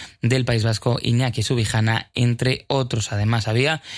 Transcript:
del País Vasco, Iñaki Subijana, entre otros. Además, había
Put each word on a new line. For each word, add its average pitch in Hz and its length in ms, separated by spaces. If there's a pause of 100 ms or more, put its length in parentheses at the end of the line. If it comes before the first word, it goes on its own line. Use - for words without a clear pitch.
(220)
del 127 220
País 117 200
Vasco, 113 360
Iñaki 120 440
Subijana, 113 720
entre 123 520
otros. 127 460
Además, 107 340
había 135 340 (180)